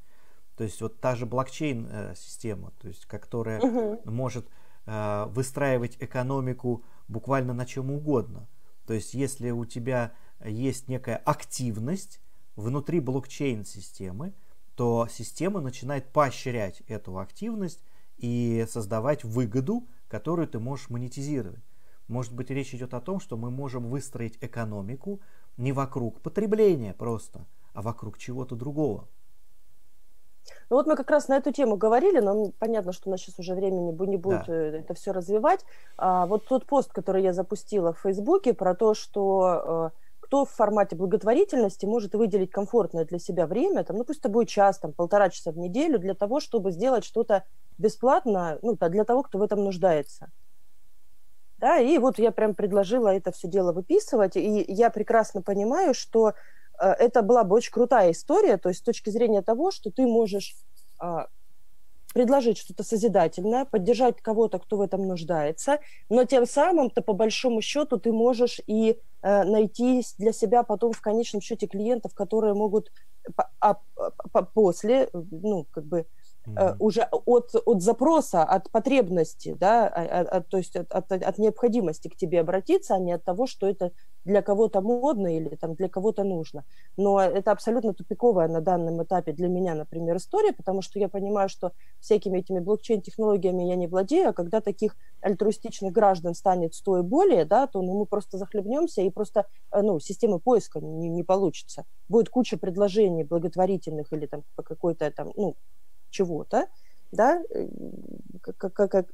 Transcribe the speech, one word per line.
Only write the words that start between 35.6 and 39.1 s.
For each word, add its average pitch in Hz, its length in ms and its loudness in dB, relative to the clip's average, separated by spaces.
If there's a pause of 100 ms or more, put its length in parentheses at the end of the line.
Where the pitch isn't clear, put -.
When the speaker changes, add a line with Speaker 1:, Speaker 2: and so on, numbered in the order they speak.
Speaker 2:
А, 180 300 2
вот 214 200 0
тот 262 180 0
пост, - 280 2
который 190 300 0
я 185 100 4
запустила 185 600 0
в - 60 -14
Фейсбуке 214 540 2
про 180 200 2
то, 214 200 4
что, 185 1000 2